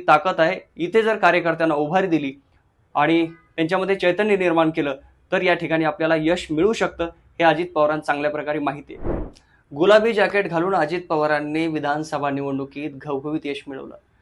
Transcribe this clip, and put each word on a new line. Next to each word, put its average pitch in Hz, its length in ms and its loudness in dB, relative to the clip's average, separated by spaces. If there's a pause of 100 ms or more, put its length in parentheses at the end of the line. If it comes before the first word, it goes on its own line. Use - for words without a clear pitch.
ताकद 170 320 4
आहे, 170 200 2 (160)
इथे 175 280 2
जर 220 140 2
कार्यकर्त्यांना 165 580 2
उभारी 160 320 0
दिली 147 260 -2 (640)
आणि 160 320 2
त्यांच्यामध्ये 180 680 -4
चैतन्य 190 420 2
निर्माण 165 320 2
केलं, 151 260 -2 (360)
तर 185 100 0
या 180 120 2
ठिकाणी 160 320 -2
आपल्याला 160 300 0
यश 160 360 0
मिळू 175 220 2
शकतं, 175 320 -2
हे - 380 -6
अजित 165 320 2
पवारांना 151 280 2
चांगल्या 147 280 -2
प्रकारे 147 280 -4
माहिती 143 360 -6
आहे. - 240 -4 (560)
गुलाबी 214 380 6
जॅकेट 196 360 2
घालून 170 260 0
अजित 170 340 -2
पवारांनी 151 580 0
विधानसभा 147 640 -4
निवडणुकीत 139 640 -6
घवघवीत 147 520 -6
यश 143 220 -8
मिळवलं. 139 280 -14 (260)